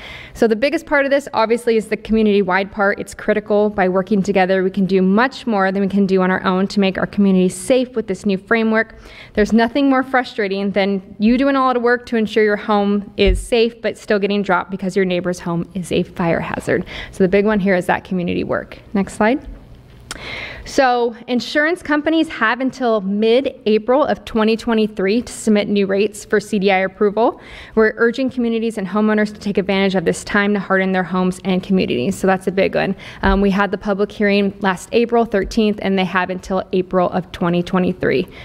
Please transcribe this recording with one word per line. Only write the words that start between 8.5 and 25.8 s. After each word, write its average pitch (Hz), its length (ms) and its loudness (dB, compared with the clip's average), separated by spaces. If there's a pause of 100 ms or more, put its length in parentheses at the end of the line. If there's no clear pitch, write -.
There's 208 180 2
nothing 233 380 2
more 262 140 2
frustrating 208 680 -2
than 196 480 -2
you 226 180 4
doing 277 200 2
all 262 180 2
the 247 60 0
work 240 260 0
to 240 100 -4
ensure 220 280 2
your 208 120 2
home 202 600 0
is 208 280 2
safe, 233 380 0
but - 160 -4
still 214 220 0
getting 202 220 0
dropped 185 280 0
because 185 260 -4
your 196 80 4
neighbor's 180 360 -2
home 170 340 -4
is 180 180 -8
a 175 120 2
fire 170 360 -2
hazard. - 460 -4 (240)
So - 140 0
the 180 40 2
big 202 160 2
one 214 160 2
here 190 140 2
is 180 120 0
that - 180 0
community 180 400 -4
work. - 340 -6 (160)
Next 196 200 -2
slide. 233 320 0 (1160)
So 247 520 0 (120)
insurance 302 540 -2
companies 311 460 0
have 240 320 -2
until 240 420 -2
mid-April 220 1000 0
of - 200 -4
twenty 220 320 0
twenty-three 214 640 0
to - 100 -12
submit 202 360 0
new 202 180 0